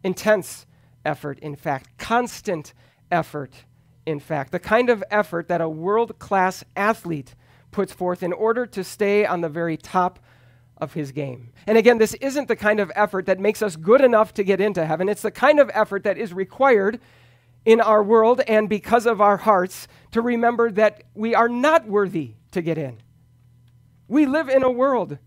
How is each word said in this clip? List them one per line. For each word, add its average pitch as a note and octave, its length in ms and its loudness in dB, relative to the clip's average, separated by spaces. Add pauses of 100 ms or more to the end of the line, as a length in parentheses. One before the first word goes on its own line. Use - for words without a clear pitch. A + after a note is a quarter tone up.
Intense - 640 -2 (360)
effort, D3 360 -8
in D3 160 -12
fact. - 420 -8
Constant G#3 760 -4 (380)
effort, D#3 400 -4 (540)
in D3+ 140 -6
fact. C#3+ 320 -8
The F3 80 -6
kind A#3+ 320 2
of G3+ 180 0
effort G3+ 380 -2
that F3 120 -2
a E3 80 -2
world-class F#3+ 960 -2 (120)
athlete F3+ 580 -4 (380)
puts G3 200 -4
forth F3+ 300 -6
in E3+ 100 -4
order A3+ 360 -2
to F#3+ 160 -10
stay G#3 420 0
on F3 160 -2
the E3 80 -4
very E3 260 -4
top F#3 440 -4 (580)
of D3+ 160 -10
his C#3+ 180 -8
game. B2+ 400 -10 (160)
And A3+ 100 4
again, A3+ 220 6
this A3 160 2
isn't C4+ 320 -6
the A3 80 -2
kind G#3 240 0
of F3+ 160 -4
effort F#3+ 320 -2
that F#3 120 0
makes G#3+ 220 -2
us G3 140 -4
good G3+ 260 4
enough A3 340 4
to G#3 80 -2
get F#3+ 160 0
into F#3+ 260 0
heaven. E3 240 -2
It's G#3 120 -4
the G#3 100 -4
kind D4 280 4
of B3+ 140 4
effort G3 320 -2
that G3 120 -2
is F#3+ 160 -8
required G#3+ 680 0 (680)
in A3+ 140 6
our G#3+ 220 4
world A3+ 460 4
and G#3+ 200 2
because G#3+ 380 0
of G#3+ 160 0
our G3+ 160 4
hearts F#3 500 0 (240)
to A3+ 100 -2
remember A#3 500 0
that G#3 320 0 (100)
we A3 220 -4
are A#3 140 4
not B3+ 380 2
worthy F#3+ 480 -4 (160)
to F#3 100 -4
get D#3+ 160 -4
in. B2+ 200 -10 (1120)
We C#4+ 180 4
live C#4 240 -2
in C4 140 4
a B3+ 80 2
world A#3 560 -2